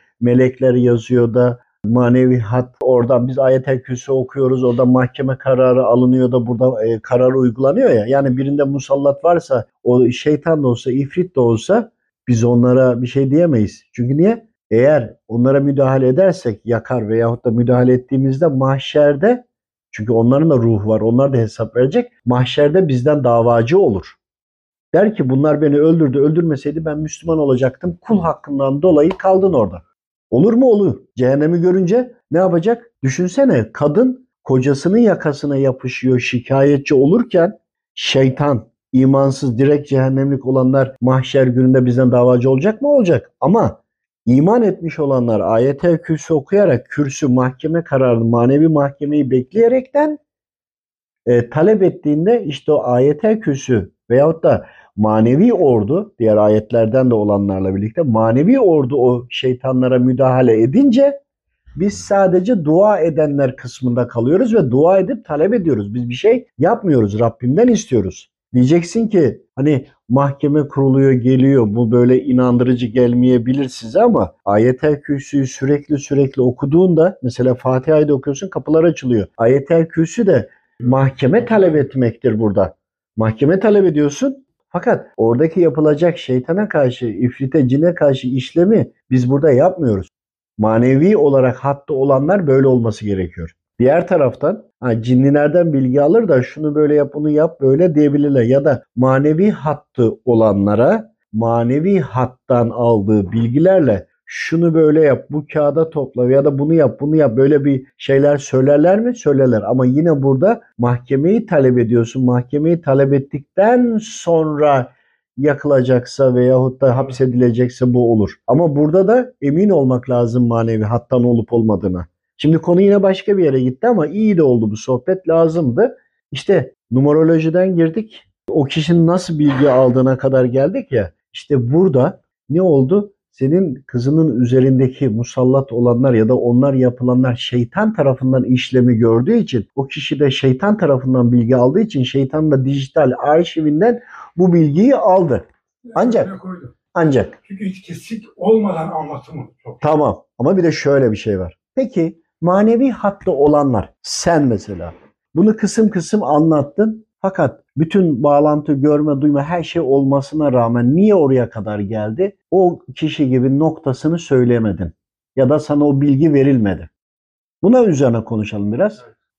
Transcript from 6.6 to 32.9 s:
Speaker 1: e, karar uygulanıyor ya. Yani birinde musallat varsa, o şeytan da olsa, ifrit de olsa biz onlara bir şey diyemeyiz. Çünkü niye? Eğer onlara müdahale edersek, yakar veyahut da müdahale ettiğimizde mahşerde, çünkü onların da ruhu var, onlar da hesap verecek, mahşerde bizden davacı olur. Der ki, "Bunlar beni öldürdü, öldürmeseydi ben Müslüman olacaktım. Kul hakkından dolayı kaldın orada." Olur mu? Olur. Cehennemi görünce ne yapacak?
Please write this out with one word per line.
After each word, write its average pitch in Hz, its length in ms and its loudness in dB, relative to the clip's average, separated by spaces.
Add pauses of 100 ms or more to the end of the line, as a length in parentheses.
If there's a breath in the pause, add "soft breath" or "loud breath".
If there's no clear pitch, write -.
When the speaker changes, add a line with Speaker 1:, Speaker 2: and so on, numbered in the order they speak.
Speaker 1:
e, 113 140 -2
karar 127 320 0
uygulanıyor 135 580 0
ya. 113 160 2
Yani 131 320 0
birinde 139 260 -2
musallat 139 600 -2
varsa, 160 420 -2 (180)
o 123 260 2
şeytan 151 540 -2
da 131 40 0
olsa, 123 240 -2
ifrit 139 440 -4
de - 40 0
olsa 127 520 0 (360)
biz 117 160 0
onlara 123 580 2
bir 123 60 -4
şey 135 240 -2
diyemeyiz. 143 520 0 (100)
Çünkü 123 240 -4
niye? 214 300 0 (240)
Eğer 123 440 2 (120)
onlara 127 320 0
müdahale 135 480 0
edersek, 147 580 0
yakar 113 440 -4
veyahut 117 360 -2
da 127 60 0
müdahale 123 420 2
ettiğimizde 135 540 -2
mahşerde, 143 960 0 (460)
çünkü 110 220 -6
onların 127 360 2
da 147 80 4
ruhu 113 320 0
var, 110 120 0
onlar 123 320 0
da 131 40 0
hesap 110 380 -4
verecek, 135 360 0 (140)
mahşerde 147 600 0
bizden 139 360 0
davacı 120 560 2
olur. 110 280 -2 (840)
Der 214 220 0
ki, 135 140 -2
"Bunlar 147 320 0
beni 147 180 2
öldürdü, 156 400 2
öldürmeseydi 156 640 -2
ben 151 140 -6
Müslüman 156 400 -6
olacaktım. 135 600 -2
Kul 214 180 -2
hakkından 143 600 -4
dolayı 160 280 4
kaldın 190 440 0
orada." 95 280 -2 (480)
Olur 165 240 2
mu? 247 120 2
Olur. 202 300 2 (220)
Cehennemi 143 440 0
görünce 190 520 0 (180 loud breath)
ne 147 60 -2
yapacak? 185 540 -2 (120)